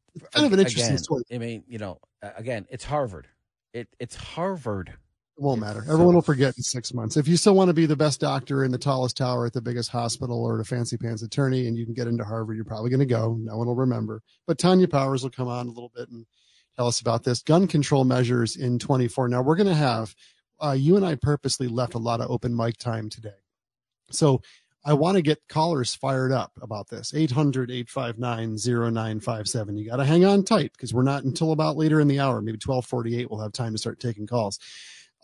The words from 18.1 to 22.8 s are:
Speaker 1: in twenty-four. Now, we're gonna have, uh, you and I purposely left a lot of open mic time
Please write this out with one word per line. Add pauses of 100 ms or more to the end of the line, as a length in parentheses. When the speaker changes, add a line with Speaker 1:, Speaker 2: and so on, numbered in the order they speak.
Speaker 1:
in
twenty-four.
Now,
we're
gonna
have, (440)
uh,
you
and
I
purposely
left
a
lot
of
open
mic
time